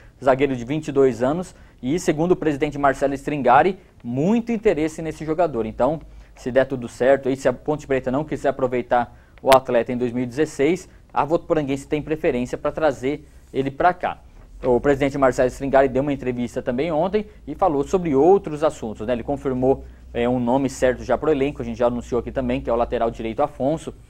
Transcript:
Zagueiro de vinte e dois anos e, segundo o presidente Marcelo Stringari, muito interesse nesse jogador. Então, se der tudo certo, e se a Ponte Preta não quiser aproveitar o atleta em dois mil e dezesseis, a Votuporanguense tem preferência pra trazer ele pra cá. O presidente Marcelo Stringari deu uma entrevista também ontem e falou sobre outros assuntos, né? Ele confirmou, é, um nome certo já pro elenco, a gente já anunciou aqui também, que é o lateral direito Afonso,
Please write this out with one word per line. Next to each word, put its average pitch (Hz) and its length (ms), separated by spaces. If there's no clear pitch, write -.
Zagueiro 135 320
de 120 100
vinte 151 220
e 147 40
dois 131 300
anos 156 320
e, 143 200
segundo 170 320
o 175 40
presidente 147 440
Marcelo 139 340
Stringari, 147 640
muito 175 480
interesse 170 480
nesse 156 240
jogador. 151 440
Então, 127 340
se - 160
der 131 140
tudo 123 220
certo, 131 420
e 135 60
se 135 120
a 127 60
Ponte 147 320
Preta 131 240
não 139 140
quiser 147 260
aproveitar 123 640
o 131 120
atleta 123 380
em 123 40
dois 120 140
mil 123 120
e - 20
dezesseis, 147 640
a 131 100
Votuporanguense 143 640
tem 151 140
preferência 139 560
pra 147 140
trazer 151 580
ele 135 160
pra 165 240
cá. - 280
O 123 160
presidente 143 400
Marcelo 127 300
Stringari 135 380
deu 127 140
uma 147 120
entrevista 123 500
também 135 280
ontem 190 360
e 143 80
falou 151 300
sobre 165 320
outros 156 480
assuntos, 110 420
né? 123 80
Ele 135 100
confirmou, 135 600
é, 120 160
um 127 120
nome 127 280
certo 123 360
já 113 120
pro 143 140
elenco, 143 320
a 117 40
gente 113 120
já 120 80
anunciou 120 340
aqui 113 120
também, 127 280
que 131 120
é - 20
o - 20
lateral 117 360
direito 113 320
Afonso, 147 500